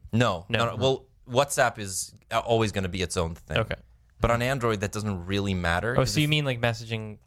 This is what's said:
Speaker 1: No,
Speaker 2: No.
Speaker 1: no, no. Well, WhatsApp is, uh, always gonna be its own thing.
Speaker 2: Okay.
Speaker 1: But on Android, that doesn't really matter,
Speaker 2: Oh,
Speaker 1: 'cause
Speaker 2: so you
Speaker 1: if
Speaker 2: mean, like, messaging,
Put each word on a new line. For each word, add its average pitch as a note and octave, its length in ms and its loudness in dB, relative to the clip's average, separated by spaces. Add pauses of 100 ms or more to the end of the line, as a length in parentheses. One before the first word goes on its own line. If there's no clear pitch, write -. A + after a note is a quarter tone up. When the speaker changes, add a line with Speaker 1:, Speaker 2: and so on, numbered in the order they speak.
(120)
Speaker 1:
No, G#2 380 2
Speaker 2:
No. A#2 160 2
Speaker 1:
no, A2+ 60 -2
no. A2+ 40 -10
Well, C3 300 0 (240)
WhatsApp B2+ 500 2
is, F#2+ 340 -8 (180)
uh, A2+ 80 2
always A2+ 320 2
gonna F#2+ 180 -2
be F2+ 120 -4
its E2+ 160 -2
own E2+ 180 -2
thing. - 220 -8
Speaker 2:
Okay. - 180 -2 (440)
Speaker 1:
But A#2 120 2
on A#2 100 2
Android, A#2+ 400 0
that G2+ 100 -2
doesn't G2+ 340 -4
really G2 280 0
matter, F2+ 400 0
Speaker 2:
Oh, C3+ 80 2
Speaker 1:
'cause A#2 120 0
Speaker 2:
so D3+ 60 0
you D3+ 60 2
Speaker 1:
if D3 40 0
Speaker 2:
mean, D3+ 140 2
like, B2 160 -2
messaging, A2 680 -4